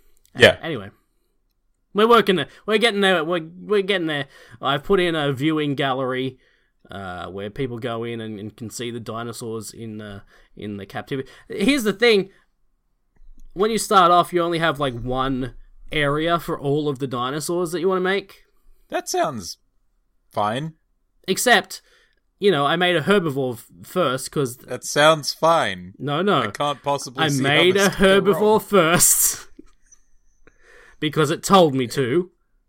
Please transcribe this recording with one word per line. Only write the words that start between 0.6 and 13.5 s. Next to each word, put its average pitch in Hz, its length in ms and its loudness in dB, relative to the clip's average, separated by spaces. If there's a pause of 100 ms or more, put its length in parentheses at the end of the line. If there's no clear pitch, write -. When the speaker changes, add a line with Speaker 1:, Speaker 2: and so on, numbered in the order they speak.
Speaker 2:
Anyway, 131 280 -10 (1040)
we're 214 140 4
working 214 280 6
there. 139 120 -4 (180)
We're 220 120 0
getting 208 220 2
there. 185 240 2
We're, 165 240 -4 (120)
we're 196 220 0
getting 190 240 -2
there. 147 200 -4 (340)
I've 143 240 -4
put 196 160 2
in 175 140 0
a 143 180 0
viewing 147 420 -2
gallery, 131 640 -4 (520)
uh, 90 380 -10
where 98 220 -10
people 120 280 -8
go 117 260 -6
in 117 160 -8
and, 110 180 -10
and 104 180 -14
can 110 140 -12
see 120 200 -10
the 117 100 -10
dinosaurs 113 720 -10
in 110 260 -14
the, 104 240 -16 (340)
in 104 200 -10
the 98 100 -14
captivity. 131 420 -10 (200)
Here's 262 360 0
the 208 80 0
thing. 208 380 2 (1200)